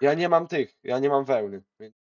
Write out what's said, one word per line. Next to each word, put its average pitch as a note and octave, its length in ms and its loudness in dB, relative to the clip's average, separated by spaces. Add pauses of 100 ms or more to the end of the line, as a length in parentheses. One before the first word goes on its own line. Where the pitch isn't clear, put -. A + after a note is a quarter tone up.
Ja D3 140 4
nie F3 140 -2
mam E3 200 2
tych, D3 340 -4
ja B2 160 -4
nie C#3 100 0
mam C#3 160 2
wełny, G#2 380 -2 (180)
więc A2 240 -20